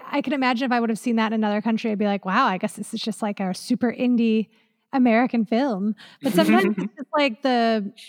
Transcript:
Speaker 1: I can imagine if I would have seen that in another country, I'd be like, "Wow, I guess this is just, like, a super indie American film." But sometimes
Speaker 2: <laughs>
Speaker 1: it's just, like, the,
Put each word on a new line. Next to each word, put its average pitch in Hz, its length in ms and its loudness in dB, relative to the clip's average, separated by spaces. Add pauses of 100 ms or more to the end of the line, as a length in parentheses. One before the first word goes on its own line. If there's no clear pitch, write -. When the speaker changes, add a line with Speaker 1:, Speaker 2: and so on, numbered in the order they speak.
(120)
Speaker 1:
I 285 100 -2
can 269 120 -4
imagine 262 340 0
if 240 60 -2
I 240 60 2
would 233 100 0
have 226 100 -2
seen 233 180 0
that 220 160 2
in - 20 0
another 214 260 0
country, 226 300 0
I'd 202 80 -2
be 208 60 0
like, 202 200 -2
"Wow, 208 220 2
I 190 100 0
guess 208 180 -4
this - 180 -12
is 226 80 -8
just, - 200 -6
like, 208 200 -4
a 185 120 -2
super - 400 -2
indie 226 560 2 (440)
American 240 520 2
film." 220 500 0 (280)
But 277 100 0
sometimes 330 400 4
Speaker 2:
<laughs> - 40 -10
Speaker 1:
it's 277 200 -4
just, 269 200 -12
like, 277 260 0
the, 226 500 0 (160)